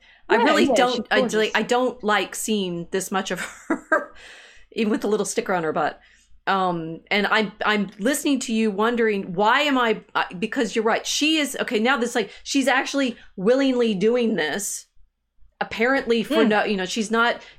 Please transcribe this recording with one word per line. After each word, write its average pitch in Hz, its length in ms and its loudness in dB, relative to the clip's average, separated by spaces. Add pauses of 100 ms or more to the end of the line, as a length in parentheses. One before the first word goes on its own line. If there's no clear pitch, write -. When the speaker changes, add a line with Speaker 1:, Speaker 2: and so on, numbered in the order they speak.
(280)
Speaker 1:
I 339 100 4
Speaker 2:
Yeah, 480 60 2
Speaker 1:
really 302 220 4
Speaker 2:
yeah, 269 100 2
Speaker 1:
don't, 247 200 4
Speaker 2:
she's 226 160 -4
Speaker 1:
I, 214 80 4
Speaker 2:
gorgeous. 220 180 0
Speaker 1:
like, 214 180 2
I 220 60 2
don't 247 420 0
like 202 320 0
seeing 185 560 -4
this 190 200 -4
much 196 200 -4
of 180 80 -4
<laughs> - 280 -14
her, - 460 -4 (580)
even 214 200 -2
with 190 100 0
the 220 60 -2
little 202 200 0
sticker - 260 -4
on 175 100 0
her 156 100 -2
butt. 151 280 -2 (460)
Um, 170 640 -2
and 202 180 2
I'm, 214 260 0 (120)
I'm 208 240 0 (100)
listening 277 420 0
to 233 120 -6
you 220 180 2
wondering, 214 640 0
why 214 280 2
am 285 160 2
I, 226 240 2 (120)
I, - 240 -2
because 214 380 -4
you're 226 100 0
right. 220 200 0
She 311 320 0
is, 294 220 -2
okay, 220 200 -2
now 254 180 2
this, 233 180 -2
like, 226 140 -2 (140)
she's 269 240 0
actually 262 480 0 (200)
willingly 240 600 2
doing 226 400 2
this, 156 500 -4 (760)
apparently 233 600 0
for 302 220 2
Speaker 2:
Mm. - 60 4
Speaker 1:
no, 208 140 2
you 208 140 -2
know, 185 80 -2
she's 202 240 -4
not 226 320 0 (180)